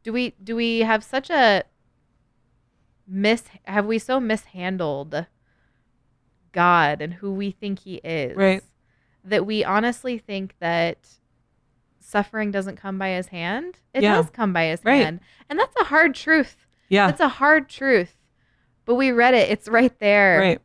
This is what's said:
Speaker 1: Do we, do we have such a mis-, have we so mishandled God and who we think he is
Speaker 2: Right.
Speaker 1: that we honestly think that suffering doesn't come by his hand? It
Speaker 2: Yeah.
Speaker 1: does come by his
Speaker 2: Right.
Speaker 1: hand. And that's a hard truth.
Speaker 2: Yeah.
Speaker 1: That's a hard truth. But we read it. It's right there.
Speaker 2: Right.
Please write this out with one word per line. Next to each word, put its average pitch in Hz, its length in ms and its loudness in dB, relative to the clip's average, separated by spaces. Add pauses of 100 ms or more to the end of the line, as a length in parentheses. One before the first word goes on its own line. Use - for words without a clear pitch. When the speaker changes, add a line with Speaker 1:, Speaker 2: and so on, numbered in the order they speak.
Speaker 1:
Do 226 100 -10
we, 247 200 -4 (100)
do 226 120 -8
we 226 240 -2
have 220 240 0
such 269 260 -6
a 233 340 4 (1400)
mis-, 202 360 0 (220)
have 202 200 -2
we 226 140 -2
so 262 200 -2
mishandled 175 1080 -6 (1300)
God 170 500 2
and 170 140 -10
who 196 180 -8
we 196 180 -6
think 196 280 -10
he 185 240 -18
is 151 320 -6
Speaker 2:
Right. 190 280 0 (600)
Speaker 1:
that 196 220 -2
we 214 180 -2
honestly 233 540 -4
think 196 420 -10
that 170 480 -4 (920)
suffering 208 520 -6
doesn't 196 260 -6
come 196 200 -10
by 190 120 -4
his 185 180 -6
hand? 202 520 -10 (140)
It 269 100 0
Speaker 2:
Yeah. 208 120 4
Speaker 1:
does 165 140 0
come 208 240 -4
by 165 120 0
his 160 180 -4
Speaker 2:
Right. 254 200 4
Speaker 1:
hand. 170 160 -6 (300)
And 302 100 -4
that's 523 200 -2
a - 60 2
hard 311 300 2
truth. - 520 -2 (220)
Speaker 2:
Yeah. 196 180 4
Speaker 1:
That's 175 140 0
a 302 80 4
hard 285 400 2
truth. 240 460 0 (720)
But 240 100 0
we 262 160 2
read 240 220 4
it. 220 160 4
It's - 180 -4
right 233 320 2
there. 202 400 4
Speaker 2:
Right. 185 260 2